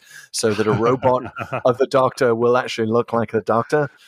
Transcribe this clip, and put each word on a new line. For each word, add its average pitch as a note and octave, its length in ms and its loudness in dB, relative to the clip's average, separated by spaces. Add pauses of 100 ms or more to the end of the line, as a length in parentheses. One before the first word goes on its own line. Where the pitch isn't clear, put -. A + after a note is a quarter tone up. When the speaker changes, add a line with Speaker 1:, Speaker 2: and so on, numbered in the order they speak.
(320)
Speaker 1:
so A2 220 -2
that G#2 140 -2
a A2 40 2
robot B2+ 520 0 (260)
Speaker 2:
<laughs> B2+ 160 -4
Speaker 1:
of B2 120 2
the C3 100 2
Doctor B2+ 460 2
will A#2+ 220 2
actually A#2+ 320 -2
look A#2 240 0
like A#2 220 -2
the A2 80 0
Doctor. B2+ 480 0 (180)